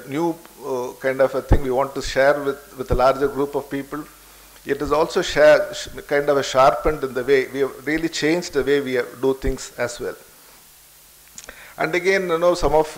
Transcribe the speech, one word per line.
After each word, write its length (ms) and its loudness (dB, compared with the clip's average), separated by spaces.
new, 260 -2
uh, 340 -6
kind 220 -2
of 140 2
a 80 -4
thing 180 4
we 100 -2
want 220 0
to 80 -8
share 400 2
with, 380 -6
with 100 -6
a 60 0
larger 320 2
group 260 -4
of 160 -6
people, 340 -10
it 160 -4
is 120 -4
also 320 0
share, 500 6
sh-, 140 -12
kind 220 0
of 80 4
a 60 0
sharpened 600 2
in 120 -4
the 80 -2
way, 240 4
we 120 -6
have 280 -4
really 220 -2
changed 440 -2
the 100 0
way 160 2
we 140 -6
have, 140 -2
do 140 2
things 460 -6
as 200 -6
well. 160 -8
And 160 -2
again, 340 0
you 80 0
know, 160 4
some 220 0
of 220 2